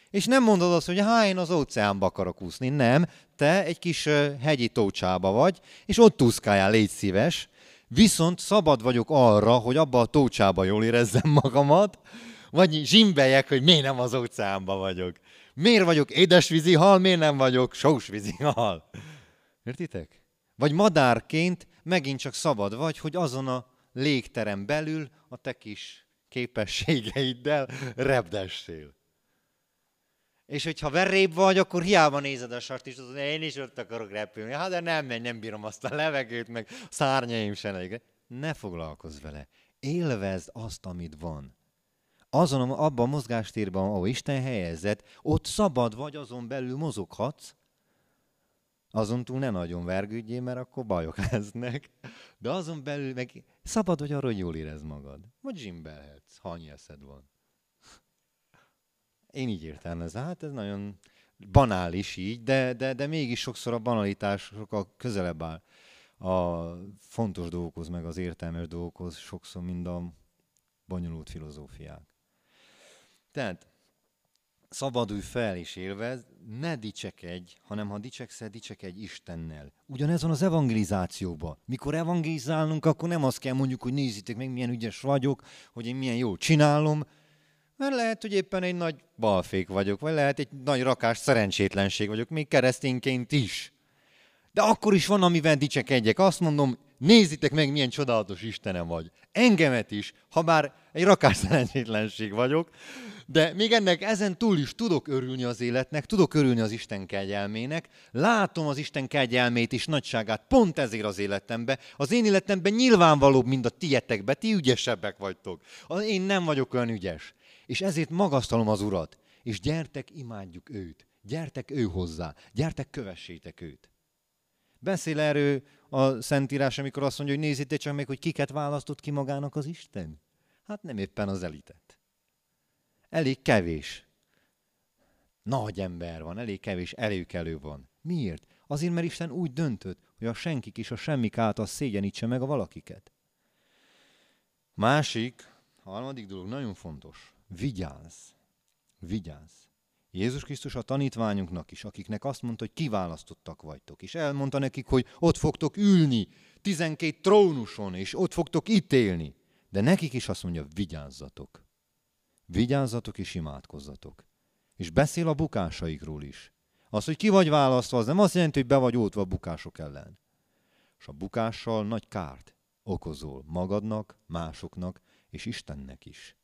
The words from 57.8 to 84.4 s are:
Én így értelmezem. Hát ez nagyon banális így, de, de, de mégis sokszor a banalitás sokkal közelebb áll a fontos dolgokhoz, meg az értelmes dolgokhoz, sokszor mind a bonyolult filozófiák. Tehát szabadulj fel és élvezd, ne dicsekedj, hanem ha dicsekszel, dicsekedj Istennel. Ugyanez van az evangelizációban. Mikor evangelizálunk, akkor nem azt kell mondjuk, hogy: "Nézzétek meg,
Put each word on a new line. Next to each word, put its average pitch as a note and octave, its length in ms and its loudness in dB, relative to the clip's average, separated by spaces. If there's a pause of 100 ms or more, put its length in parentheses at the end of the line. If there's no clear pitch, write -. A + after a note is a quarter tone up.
Én C3 180 -6
így F2+ 140 -6
értelmezem. E2+ 600 -10
Hát E3+ 200 -10
ez D3+ 80 -10
nagyon G2+ 480 -10 (520)
banális F#2+ 640 0
így, A2 280 -8
de, B2+ 300 0
de, C3 200 -6
de C#3 140 -6
mégis D3 320 -6
sokszor A#2+ 340 -8
a A#2+ 60 -4
banalitás G#2 640 -2
sokkal G#2 540 -10
közelebb F2+ 460 -6
áll D#2+ 180 -10 (680)
a F2 400 -2 (300)
fontos F#2 500 -6
dolgokhoz, E2+ 380 -8
meg E2+ 180 -10
az E2 120 -10
értelmes E2+ 500 -8
dolgokhoz, E2+ 500 -12
sokszor - 440 -16
mind F2 260 -8
a F2 260 -10 (720)
bonyolult E2+ 440 -10
filozófiák. D2+ 720 -18 (1300)
Tehát G2+ 360 -8 (1000)
szabadulj A#2 520 -4
fel G#2+ 360 -4
és E2+ 180 -14
élvezd, G#2+ 500 -8 (340)
ne D#3+ 160 -6
dicsekedj, F2+ 840 -12
hanem G#2 280 -10
ha G2+ 80 -10
dicsekszel, A2+ 520 -14
dicsekedj G2+ 520 -16
Istennel. D#2+ 720 -14 (120)
Ugyanez D3 360 -2
van D#3+ 100 -2
az C#3+ 100 -2
evangelizációban. G2 1200 -2
Mikor C3 300 -6
evangelizálunk, D#3+ 880 -2
akkor D#3+ 240 2
nem E3+ 140 0
azt B2+ 160 0
kell C3 140 -6
mondjuk, C3 280 -2
hogy: B2+ 120 -4
"Nézzétek A#2+ 420 -4
meg, B2+ 140 -8